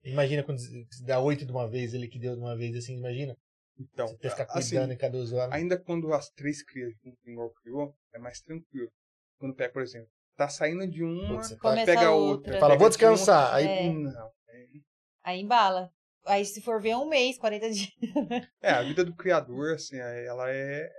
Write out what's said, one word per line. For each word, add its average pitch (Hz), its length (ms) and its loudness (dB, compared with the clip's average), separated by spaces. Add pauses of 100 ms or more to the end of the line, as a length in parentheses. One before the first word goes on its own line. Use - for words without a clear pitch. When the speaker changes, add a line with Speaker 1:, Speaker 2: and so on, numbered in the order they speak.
Speaker 1:
Imagina 139 400 0
quando 135 140 -6
se, 120 320 -16
se 123 140 -18
dá 127 160 0
oito 143 240 0
de 127 80 -12
uma 123 160 -4
vez, 120 240 -6
ele 123 140 -6
que 123 120 -14
deu 123 160 -6
de 120 60 -10
uma 120 160 -6
vez, 117 200 -8
assim, 123 200 -10
imagina? 123 400 -8 (420)
Speaker 2:
Então, 127 280 -10
Speaker 1:
Você 110 120 -10
ter 131 120 -8
que - 60 -8
ficar 123 100 -6 (120)
Speaker 2:
assim, 120 180 -4
Speaker 1:
cuidando 131 160 -2
em 120 40 -8
cada 127 220 -4
duas 120 140 -8
horas. 127 200 -2
Speaker 2:
ainda 170 260 -2
quando 170 360 -4
as 143 160 -4
três 139 320 -8
crias 123 300 -12 (120)
junto, 123 140 -20 (100)
igual 117 220 -12 (120)
criou, 143 300 -8 (220)
é 117 40 -16
mais 120 220 -16
tranquilo. 160 480 -14 (500)
Quando 135 160 -10
pega, 127 180 -6
por 135 100 -6
exemplo, 117 260 -14 (280)
tá 143 120 -2
saindo 170 400 -4
de 160 140 -8
uma, 175 320 -4
Speaker 1:
Putz, 220 140 -8
você 113 80 -12
Speaker 2:
vai - 40 -20 (120)
Speaker 3:
Começa 226 140 2
Speaker 2:
pegar 175 260 8
Speaker 3:
outra. 151 220 4 (180)
Speaker 2:
outra. - 80 0
Speaker 1:
Fala, 147 140 8
Speaker 2:
pega 143 40 4
Speaker 1:
"Vou 208 120 10
Speaker 2:
de 220 140 -2
uma, 226 100 12
Speaker 1:
descansar." 170 400 6
Aí 143 120 4
Speaker 3:
É. 180 260 0
Speaker 2:
não, 135 340 -6 (220)
é. 123 180 -20 (580)
Speaker 3:
Aí 185 160 -6
embala. 196 500 4 (360)
Aí 202 180 2
se 208 180 -10
for 226 180 -2
ver, 220 140 0
um 277 140 -2
mês, 262 280 2
quarenta 214 320 -2
dias. 202 220 -4 (100)
<laughs> 240 520 -4 (100)
Speaker 2:
É, 202 80 2
a 127 120 2
vida 156 220 0
do 170 100 -6
criador, 151 600 -2
assim, 143 240 -12
é, 120 280 -10
ela 127 240 -6
é 139 380 -8 (100)